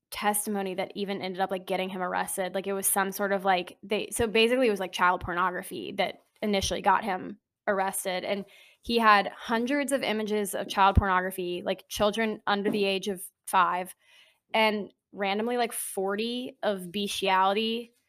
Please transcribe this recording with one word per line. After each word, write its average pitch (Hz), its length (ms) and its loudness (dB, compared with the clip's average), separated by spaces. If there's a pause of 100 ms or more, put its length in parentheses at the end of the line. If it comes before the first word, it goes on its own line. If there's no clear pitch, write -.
testimony 202 680 -2
that 190 200 -4
even 196 260 -4
ended 185 200 -4
up, 190 100 0
like, 185 160 -6
getting 185 220 -2
him 185 120 -6
arrested. 185 540 -4
Like, 190 100 -4
it 196 80 -4
was 196 140 -4
some 196 240 0
sort 196 200 -2
of, 196 140 0
like, 180 380 0
they, 202 280 -2
so 240 140 0
basically 226 420 4
it 214 40 4
was, 202 80 -2
like, 175 140 -6
child 180 280 4
pornography 180 760 -4
that - 260 -2 (180)
initially 196 400 -2
got 190 220 2
him 185 340 -6 (300)
arrested, 190 560 -2
and 196 220 -4 (360)
he 233 160 0
had 208 380 6
hundreds 247 560 -2
of 269 100 0
images 214 540 -2
of - 120 -6
child 196 280 4
pornography, 185 680 2
like, 190 240 -2
children 214 600 0
under 202 240 2
the 208 140 2
age 190 240 -2
of 185 120 -6 (240)
five, 180 480 2 (640)
and 214 340 2 (220)
randomly, 202 460 -2
like, 233 140 0
forty 226 920 -4
of 185 280 -2
bestiality. 202 1000 0 (160)